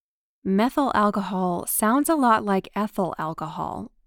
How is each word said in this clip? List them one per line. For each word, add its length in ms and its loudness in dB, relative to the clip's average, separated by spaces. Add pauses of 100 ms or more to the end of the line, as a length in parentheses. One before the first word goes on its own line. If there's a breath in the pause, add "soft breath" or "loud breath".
(420)
Methyl 520 2
alcohol 720 0
sounds 420 2
a 60 2
lot 280 4
like 320 0
ethyl 440 -2
alcohol, 720 -8 (160)